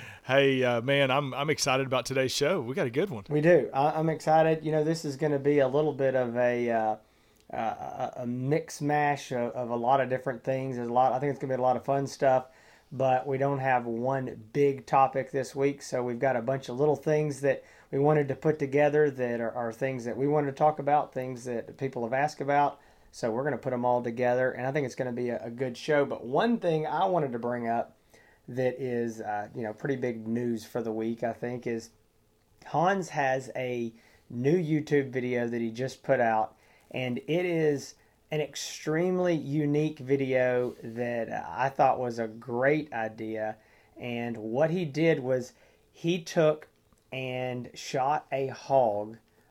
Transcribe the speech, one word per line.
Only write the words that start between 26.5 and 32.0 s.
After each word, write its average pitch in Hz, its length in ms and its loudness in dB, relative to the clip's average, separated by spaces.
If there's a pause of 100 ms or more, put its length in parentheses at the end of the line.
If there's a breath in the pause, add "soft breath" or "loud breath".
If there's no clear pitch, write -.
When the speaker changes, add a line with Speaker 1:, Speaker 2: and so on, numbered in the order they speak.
Speaker 2:
thing 160 260 0
I 156 200 0
wanted 165 260 2
to 120 80 -4
bring 120 300 -2
up 117 280 -2 (520 soft breath)
that 127 340 0
is, 117 380 -2
uh, 104 340 -4
you 123 80 -6
know, 107 100 -4
pretty 139 220 -2
big 120 320 -4
news 117 380 -2
for 120 180 -6
the 113 80 -4
week, 110 320 -4
I 117 100 -2
think, 120 360 -8
is 113 220 -6 (760)